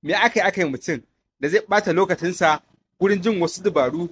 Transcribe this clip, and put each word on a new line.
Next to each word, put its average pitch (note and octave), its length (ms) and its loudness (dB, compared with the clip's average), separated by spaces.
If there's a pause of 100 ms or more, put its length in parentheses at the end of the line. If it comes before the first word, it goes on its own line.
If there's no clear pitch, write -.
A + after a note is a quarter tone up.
Me D3+ 120 -4
aka A3 260 2
yi F3+ 80 0
aka G3 140 -2
yi D#3+ 80 0
mutum C3 320 -6 (380)
da C#3 100 -4
zai F#3+ 120 2
ɓata G#3 320 0
lokacinsa E3+ 680 0 (380)
gurin G3 220 2
jin G3+ 200 0
wasu E3+ 220 -4
dabaru D#3+ 480 0